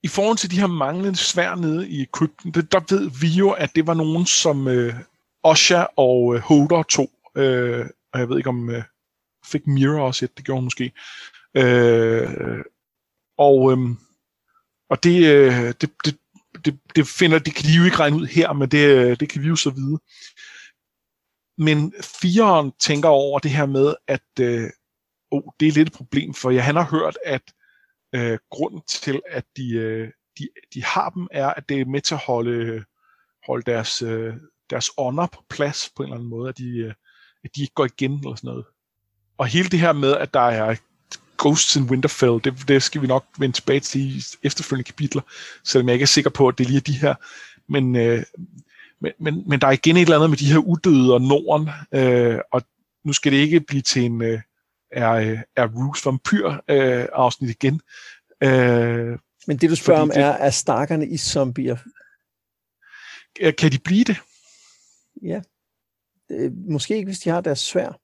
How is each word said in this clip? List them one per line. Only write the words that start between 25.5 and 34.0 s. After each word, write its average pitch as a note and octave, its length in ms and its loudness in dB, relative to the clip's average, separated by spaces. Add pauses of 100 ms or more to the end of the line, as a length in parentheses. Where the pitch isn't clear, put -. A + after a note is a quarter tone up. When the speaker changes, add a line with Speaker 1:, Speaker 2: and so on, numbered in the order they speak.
Speaker 1:
det D3+ 80 4
er D#3 40 4
lidt D3+ 180 4
et - 40 -16
problem, C#3 400 -6
for B2+ 180 -4
ja, B2+ 100 2
han C#3+ 140 0
har E3+ 160 2
hørt, D#3+ 340 -2
at, C#3 160 -6 (760)
øh, A#2 220 -4 (120)
grunden D#3 380 -10
til, C#3+ 420 -6
at C3 160 -10 (120)
de, B2+ 160 -10
øh, A2 360 -6 (300)
de, C#3+ 100 -12 (240)
de B2 100 -12
har - 260 -4
dem, F3+ 220 -12
er, C#3 160 -4
at C#3+ 220 -8
det C#3 120 -2
er B2+ 40 -2
med C#3 160 -6
til - 140 -6
at C#3 120 -10
holde, A#2 560 -4 (640)
holde B2 240 -6
deres, A#2 300 -4